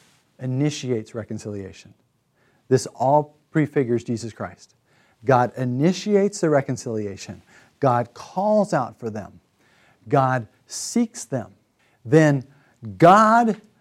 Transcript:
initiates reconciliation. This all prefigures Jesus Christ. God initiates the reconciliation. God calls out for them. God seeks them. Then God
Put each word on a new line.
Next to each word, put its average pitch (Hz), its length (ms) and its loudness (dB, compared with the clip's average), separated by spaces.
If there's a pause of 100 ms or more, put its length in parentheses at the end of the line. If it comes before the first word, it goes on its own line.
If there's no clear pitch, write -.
(380)
initiates 127 760 -6
reconciliation. 104 800 -12 (760)
This 127 180 2
all 147 500 0 (140)
prefigures 131 520 0
Jesus 113 300 -8
Christ. - 420 -16 (500)
God 123 320 2
initiates 180 840 -2
the 170 80 0
reconciliation. 110 960 -4 (380)
God 123 340 0
calls 208 580 -2
out 127 260 -4
for 113 120 -8
them. 92 300 -14 (680)
God 131 380 0 (200)
seeks - 580 -6
them. 117 280 -10 (520)
Then 143 400 4 (540)
God 220 600 6 (200)